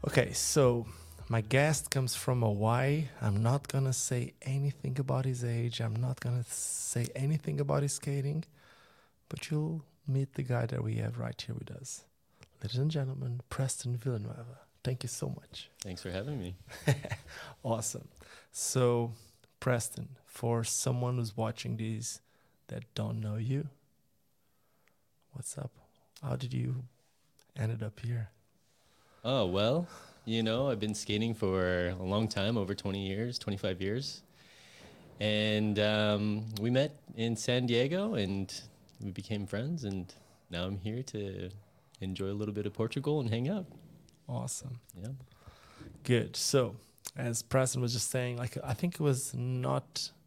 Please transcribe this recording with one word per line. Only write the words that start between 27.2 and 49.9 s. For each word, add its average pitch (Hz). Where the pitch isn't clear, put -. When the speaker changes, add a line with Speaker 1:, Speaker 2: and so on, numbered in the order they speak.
Speaker 1:
ended 110
up 107
here? 117
Speaker 2:
Oh, 123
well, 113
you 113
know, 120
I've 113
been 107
skating 110
for 90
a 92
long 104
time, 107
over 98
twenty 98
years, 113
twenty-five 98
years. 113
And, 107
um, 107
we 110
met 139
in 113
San 123
Diego, 143
and 98
we 98
became 98
friends, 135
and 95
now 87
I'm 98
here 110
to 95
enjoy 95
a 101
little 104
bit 104
of 104
Portugal 143
and 117
hang 120
out. 190
Speaker 1:
Awesome. 123
Speaker 2:
Yeah. 92
Speaker 1:
Good. -
So, 120
as 120
Preston 127
was 120
just 117
saying, 123
like, 120
I 127
think 175
it -
was 135
not 127